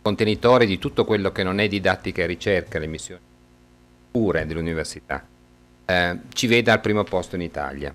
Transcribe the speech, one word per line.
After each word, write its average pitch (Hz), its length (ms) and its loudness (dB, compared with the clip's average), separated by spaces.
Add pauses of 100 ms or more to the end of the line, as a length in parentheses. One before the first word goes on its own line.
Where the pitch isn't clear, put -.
contenitore 113 640 4
di 95 140 0
tutto 120 260 0
quello 98 280 0
che 98 100 -4
non 95 160 -2
è 107 80 2
didattica 92 560 -2
e 85 40 0
ricerca, 90 520 -2
le 78 80 -6
missioni 82 340 -12 (920)
pure 87 340 2
dell'università, 80 800 -6 (600)
eh, 87 320 0 (140)
ci - 140 -2
veda 117 260 4
al 110 80 4
primo 104 240 0
posto 90 300 -4
in 90 80 -4
Italia. 71 520 -8